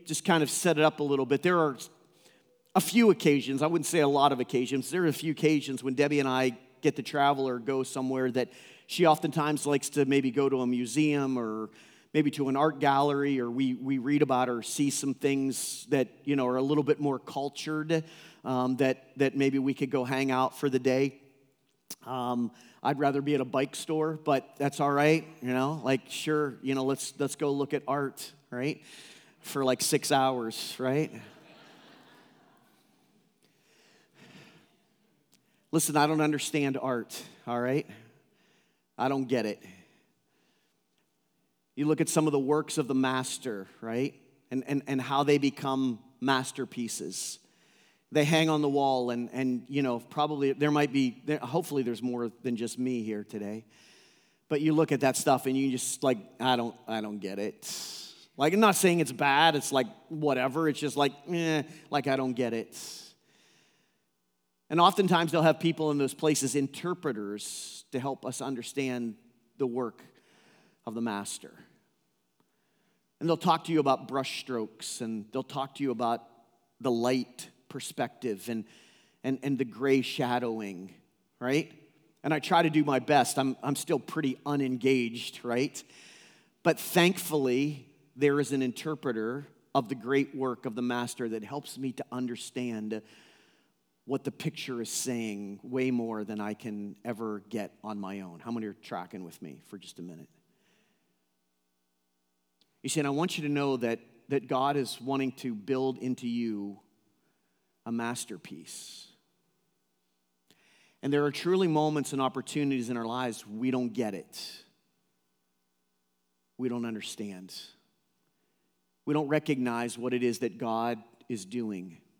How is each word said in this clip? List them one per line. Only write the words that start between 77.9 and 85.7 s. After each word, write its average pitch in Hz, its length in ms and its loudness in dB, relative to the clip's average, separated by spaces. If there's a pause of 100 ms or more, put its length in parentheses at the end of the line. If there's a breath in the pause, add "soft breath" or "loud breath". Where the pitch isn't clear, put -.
and, 113 140 -4 (580 soft breath)
and, 131 200 -2
and 139 140 0
the 127 80 0
gray 127 380 2
shadowing, 113 880 -4 (460)
right? 143 340 0 (520)
And 151 100 0
I 151 40 0
try 170 240 4
to 165 60 6
do 151 160 4
my 139 140 2
best. 127 400 4
I'm, 135 240 0
I'm 135 140 -2
still 160 220 -2
pretty 135 460 -4
unengaged, 127 1000 0
right? 123 380 -2 (800 loud breath)